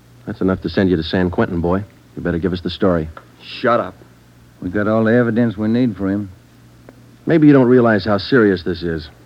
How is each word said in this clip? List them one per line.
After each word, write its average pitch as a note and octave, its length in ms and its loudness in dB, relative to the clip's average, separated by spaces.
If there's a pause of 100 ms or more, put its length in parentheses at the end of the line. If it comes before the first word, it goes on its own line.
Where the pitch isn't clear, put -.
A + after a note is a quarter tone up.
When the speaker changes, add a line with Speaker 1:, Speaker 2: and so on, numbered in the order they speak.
(260)
Speaker 1:
That's G2+ 160 -10
enough F#2+ 220 0
to E2+ 60 -4
send G2 200 0
you F2+ 80 2
to D#2+ 60 -2
San F2+ 280 -2
Quentin, F#2 300 -2
boy. F#2 240 -2 (320)
You - 40 -14
better F2 180 -4
give E2+ 120 -4
us F2+ 100 -6
the F#2 80 -6
story. E2+ 380 -2 (340)
Speaker 2:
Shut A#2 380 -4
up. F#2 160 -8 (680)
Speaker 3:
We F2+ 80 -8
got G#2 200 -2
all A2 160 2
the A2 80 2
evidence A#2 420 0
we G#2+ 140 -4
need A#2+ 260 0
for F#2+ 140 -4
him. G2+ 200 -4 (960)
Speaker 1:
Maybe D3+ 220 4
you C#3+ 60 8
don't B2+ 140 6
realize A#2 360 4
how G#2 140 0
serious F#2+ 460 2
this E2+ 200 -6
is. D#2+ 260 -6 (160)